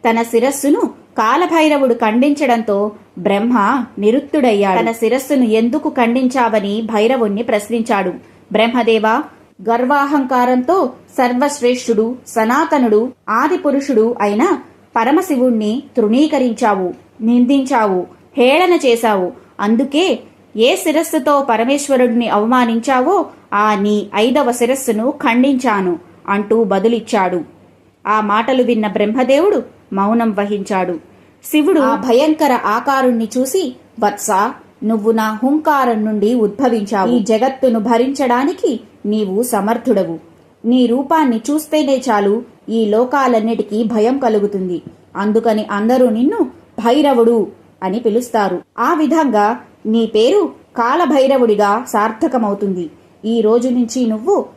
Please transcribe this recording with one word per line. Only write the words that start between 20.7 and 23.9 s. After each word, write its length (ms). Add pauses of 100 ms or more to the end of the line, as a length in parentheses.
శిరస్సుతో 720
పరమేశ్వరుడిని 800
అవమానించావో 960 (280)
ఆ 220
నీ 400